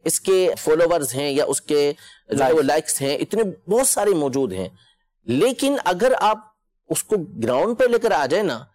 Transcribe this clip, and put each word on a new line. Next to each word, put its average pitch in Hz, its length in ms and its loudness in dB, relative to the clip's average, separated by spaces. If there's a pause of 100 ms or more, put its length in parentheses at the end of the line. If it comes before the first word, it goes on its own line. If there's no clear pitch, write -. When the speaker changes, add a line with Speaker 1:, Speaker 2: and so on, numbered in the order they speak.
Speaker 1:
اس 160 160 -2
کے 185 380 2
followers 156 560 2
ہیں 143 160 -4
یا 139 140 0
اس - 160 -4
کے 143 320 0 (380)
جو 131 140 0
ہے 165 80 4
وہ 160 100 4
Speaker 2:
لائکس۔ 139 40 2
Speaker 1:
لائکس 147 360 -2
ہیں، 139 140 -2
اتنے 190 540 -4
بہت 247 160 2
سارے 208 240 0
موجود 139 420 0
ہیں، 92 160 -6 (560)
لیکن 254 600 0
اگر 185 360 2
آپ 214 180 0 (500)
اس - 160 -4
کو - 120 0 (260)
ground 156 360 0
پہ 254 60 4
لے 233 140 2
کر 220 120 2
آ 151 160 2
جائیں 180 180 0
نا 143 140 -2 (160)